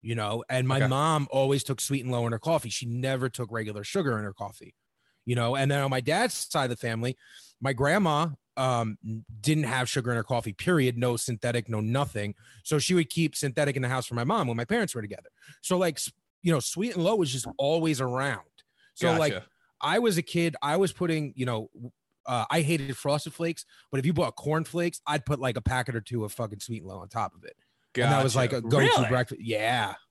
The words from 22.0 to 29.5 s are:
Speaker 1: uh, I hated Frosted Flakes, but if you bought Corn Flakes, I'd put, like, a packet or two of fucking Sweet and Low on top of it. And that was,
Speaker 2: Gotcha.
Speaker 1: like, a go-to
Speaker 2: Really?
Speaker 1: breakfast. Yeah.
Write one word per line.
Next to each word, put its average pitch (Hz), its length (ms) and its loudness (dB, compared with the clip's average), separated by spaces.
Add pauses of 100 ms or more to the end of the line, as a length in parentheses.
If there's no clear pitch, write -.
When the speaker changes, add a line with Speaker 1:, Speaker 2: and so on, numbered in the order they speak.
Speaker 1:
uh, 120 220 0
I 165 120 4
hated 139 360 0
Frosted 147 360 -2
Flakes, 165 320 -4 (260)
but 135 80 0
if 131 60 0
you 175 80 4
bought 143 220 2
Corn 156 280 0
Flakes, 170 420 -4
I'd 147 200 -2
put, 143 140 -2
like, 127 180 -2
a 117 40 -6
packet 127 340 -2
or 113 60 -2
two 117 220 -4
of 104 80 -6
fucking 107 280 -8
Sweet 113 220 -10
and 87 60 -14
Low 95 120 -12
on 92 100 -16
top 104 260 -4
of 92 80 -20
it. - 120 -18 (400)
And 120 100 2
that 139 180 4
was, 127 100 2
Speaker 2:
Gotcha. 131 220 2
Speaker 1:
like, 120 100 -4
a - 20 -6
go-to - 200 6
Speaker 2:
Really? 240 220 4
Speaker 1:
breakfast. 123 340 -2
Yeah. 110 500 0 (180)